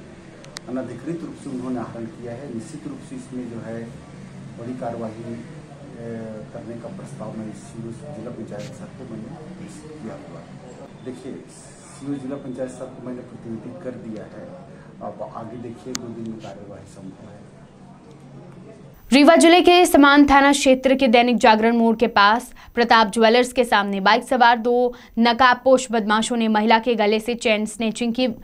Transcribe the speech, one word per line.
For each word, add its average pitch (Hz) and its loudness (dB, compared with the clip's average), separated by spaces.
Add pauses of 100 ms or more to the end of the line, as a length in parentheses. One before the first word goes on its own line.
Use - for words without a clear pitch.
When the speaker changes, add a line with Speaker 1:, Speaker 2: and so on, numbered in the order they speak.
(680)
Speaker 1:
अनधिकृत 127 -10
रूप 131 -14
से - -16
उन्होंने 127 -10
आहरण 117 -14
किया 117 -16
है। 123 -14
निश्चित 110 -14
रूप 95 -14 (120)
से 131 -14
इसमें 123 -14
जो 113 -14
है 113 -12 (760)
बड़ी 123 -12
कार्रवाई, 117 -10 (600)
अ, - -16 (540)
करने 117 -14
का 117 -14
प्रस्ताव - -14
मैं 110 -12
सीओ 113 -16
जिला 110 -14
पंचायत 110 -14
सर - -16
को 120 -16
मैंने 113 -12
पेश - -18
किया 110 -12
हुआ - -18
है। - -20 (580)
देखिए, 127 -14 (560)
सीओ 139 -12
जिला 135 -10
पंचायत 127 -10
सर - -16
को 127 -16
मैंने 123 -12
प्रतिनिधित्व 113 -14
कर 127 -10
दिया 110 -14
है, 92 -18 (540)
अब - -12
आगे 117 -14
देखिए 120 -12
दो 120 -10
दिन 113 -12
में 110 -14
कार्यवाही 101 -18
संभव 95 -20
है। - -20 (1600)
Speaker 2:
रीवा 294 10
जिले 330 8
के 349 6
समान 285 8
थाना 277 6
क्षेत्र 262 2
के 269 2
दैनिक 240 4
जागरण 220 4
मोड़ 226 2
के - 0
पास 220 2 (200)
प्रताप 233 4
ज्वेलर्स 233 4
के 254 0
सामने 202 0
बाइक 214 2
सवार 240 4
दो 240 0 (240)
नकाबपोश 247 4
बदमाशों 220 0
ने 226 0
महिला 220 2
के 233 -2
गले 214 0
से 233 -4
चेन 214 0
स्नैचिंग 226 -4
की 254 0 (180)